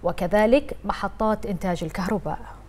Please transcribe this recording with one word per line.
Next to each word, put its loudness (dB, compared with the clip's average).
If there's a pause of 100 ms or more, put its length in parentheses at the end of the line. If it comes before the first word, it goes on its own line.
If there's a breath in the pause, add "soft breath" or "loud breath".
وكذلك 4
محطات -2
إنتاج -2
الكهرباء. -4